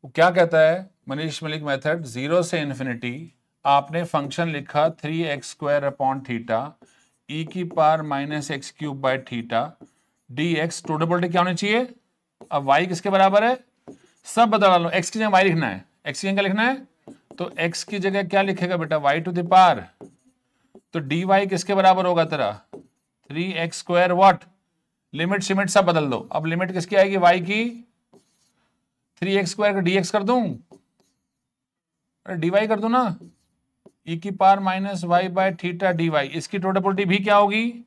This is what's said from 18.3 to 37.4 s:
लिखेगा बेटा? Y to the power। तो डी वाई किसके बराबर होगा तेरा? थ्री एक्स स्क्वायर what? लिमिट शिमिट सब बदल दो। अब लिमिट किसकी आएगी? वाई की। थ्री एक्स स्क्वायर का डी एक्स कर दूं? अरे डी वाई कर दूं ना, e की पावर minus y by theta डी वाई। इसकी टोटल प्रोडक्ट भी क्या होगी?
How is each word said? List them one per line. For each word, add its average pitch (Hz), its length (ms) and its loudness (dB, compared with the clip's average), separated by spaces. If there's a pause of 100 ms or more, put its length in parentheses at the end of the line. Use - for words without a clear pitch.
लिखेगा 185 360 -2
बेटा? 160 200 -2
Y 143 240 2
to 175 120 -6
the 170 140 -4
power। 180 360 6 (1120)
तो 170 60 -4
डी 151 240 -4
वाई 196 240 2
किसके 196 280 -2
बराबर 190 300 4
होगा 170 200 2
तेरा? 139 260 -2 (240)
थ्री - 760 -10
एक्स 165 260 -6
स्क्वायर 180 340 2
what? 185 300 4 (680)
लिमिट 190 300 -2
शिमिट 196 260 -2
सब 196 160 4
बदल 160 240 2
दो। 120 100 -2 (120)
अब 156 140 -4
लिमिट 175 260 -2
किसकी 180 240 -4
आएगी? 196 220 2
वाई 175 240 4
की। 208 220 -2 (1600)
थ्री 190 160 0
एक्स 196 140 0
स्क्वायर 208 220 0
का 196 60 0
डी 180 180 0
एक्स 185 140 -2
कर 202 120 0
दूं? 240 180 0 (1800)
अरे 185 100 -8
डी 165 140 -2
वाई 202 180 2
कर 214 120 0
दूं 220 100 -2
ना, 254 140 2 (1040)
e 165 120 -6
की 196 120 -8
पावर 196 280 6
minus 190 460 -4
y 175 160 2 (120)
by 190 240 2
theta 180 380 -2
डी 165 140 0
वाई। 147 200 0
इसकी 165 300 -6
टोटल 190 220 0
प्रोडक्ट 196 280 0
भी 196 80 2
क्या 202 180 2
होगी? 208 280 4 (240)